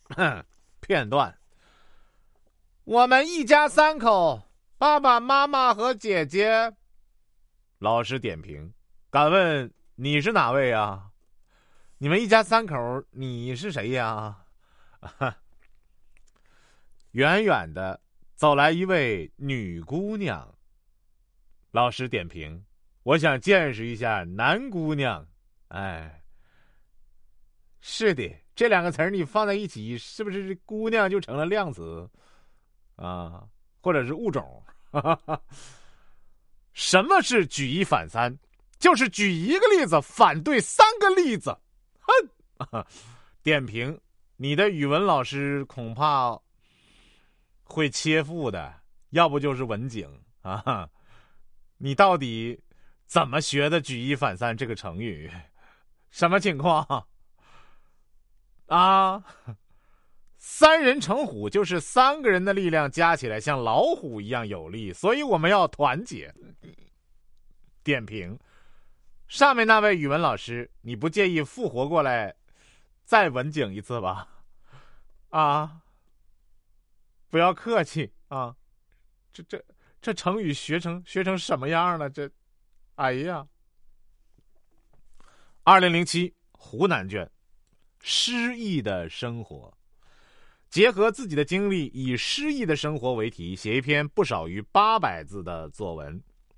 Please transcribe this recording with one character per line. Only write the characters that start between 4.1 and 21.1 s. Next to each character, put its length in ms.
爸 240
爸 180
妈 280
妈 260
和 220
姐 320
姐。 480
老 240
师 160
点 240
评 320
：“敢 220
问 420
你 260
是 120
哪 180
位 220
啊 380
？”“你 120
们 140
一 60
家 140
三 240
口， 100
你 460
是 160
谁 180
呀？” 460
<laughs> 360
远 300
远 300
的 280
走 180
来 160
一 140
位 520
女 440
姑 360
娘。 380